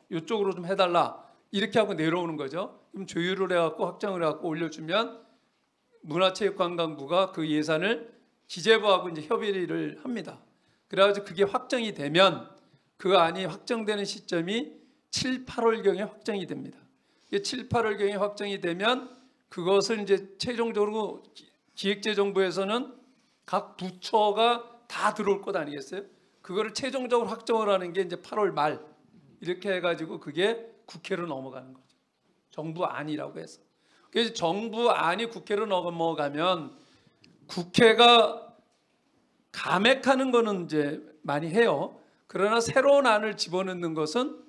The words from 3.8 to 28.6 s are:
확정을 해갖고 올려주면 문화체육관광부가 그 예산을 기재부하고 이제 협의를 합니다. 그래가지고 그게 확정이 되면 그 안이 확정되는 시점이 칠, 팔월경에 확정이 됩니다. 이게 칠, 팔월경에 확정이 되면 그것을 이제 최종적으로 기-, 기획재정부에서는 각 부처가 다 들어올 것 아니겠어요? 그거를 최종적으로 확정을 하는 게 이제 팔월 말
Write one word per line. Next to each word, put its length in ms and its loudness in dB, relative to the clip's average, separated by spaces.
확정을 360 -4
해갖고 260 0
올려주면 720 -4
문화체육관광부가 1300 0
그 180 -4
예산을 640 0
기재부하고 640 4
이제 140 -8
협의를 800 -4
합니다. 360 -10
그래가지고 380 2
그게 180 -2
확정이 500 -2
되면 560 2
그 200 4
안이 280 2
확정되는 600 -4
시점이 680 -4
칠, 360 -4
팔월경에 580 2
확정이 420 -6
됩니다. 320 -10
이게 120 -2
칠, 260 -8
팔월경에 460 0
확정이 480 -4
되면 560 -2
그것을 520 2
이제 360 0
최종적으로 840 -2
기-, 160 -20
기획재정부에서는 1200 0
각 320 -4
부처가 1080 0
다 260 -2
들어올 280 0
것 140 -6
아니겠어요? 480 -8
그거를 320 -4
최종적으로 560 -2
확정을 400 0
하는 240 0
게 80 2
이제 200 -6
팔월 300 0
말 280 0